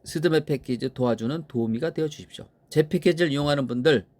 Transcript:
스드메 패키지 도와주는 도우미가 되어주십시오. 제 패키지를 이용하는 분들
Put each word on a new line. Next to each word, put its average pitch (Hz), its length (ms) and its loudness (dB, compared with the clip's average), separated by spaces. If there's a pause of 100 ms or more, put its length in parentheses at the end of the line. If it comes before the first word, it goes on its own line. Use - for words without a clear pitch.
스드메 156 400 0
패키지 131 500 -4
도와주는 123 540 -2
도우미가 117 460 -2
되어주십시오. - 540 -6 (200)
제 156 200 2
패키지를 170 440 2
이용하는 143 340 0
분들 123 400 2 (140)